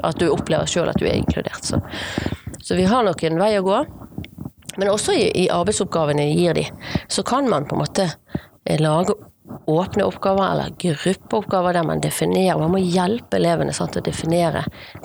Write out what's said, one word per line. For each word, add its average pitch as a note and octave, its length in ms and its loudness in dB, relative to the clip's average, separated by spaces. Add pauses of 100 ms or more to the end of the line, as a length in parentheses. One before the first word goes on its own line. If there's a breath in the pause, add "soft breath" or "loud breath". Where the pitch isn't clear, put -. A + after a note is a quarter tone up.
at D#3+ 140 -2
du E3 140 2
opplever D#3 340 0
selv D#3+ 240 0
at - 80 0
du - 80 -2
er - 140 2
inkludert. - 460 -4
Så, - 160 -2 (800 loud breath)
så F3+ 120 -2
vi F#3 120 4
har A#3+ 160 4
nok F3 200 0
en D#3+ 140 0
vei G#3 220 2
å F#3 60 0
gå. A3 200 2 (920)
Men G3 120 2
også G#3+ 260 2
i, F#3 300 2
i - 40 2
arbeidsoppgavene E3 880 0
gir E3+ 180 4
de, D3+ 120 0 (420 loud breath)
så - 160 -2
kan C4+ 260 0
man D3 160 2
på E3 100 -4
en D#3+ 60 0
måte, E3 300 0 (560 loud breath)
eh, E3 100 2
lage D#3 360 2 (540)
åpne F3 360 2
oppgaver F#3+ 480 0
eller D3 260 -2
gruppeoppgaver F3+ 960 0
der E3+ 100 2
man D#3 180 0
definerer, F3 580 2
man D#3+ 140 2
må F#3+ 80 2
hjelpe F#3 560 0
elevene, D#3+ 360 2
sant, E3+ 220 -4
å F3 80 -2
definere E3 640 0 (400 loud breath)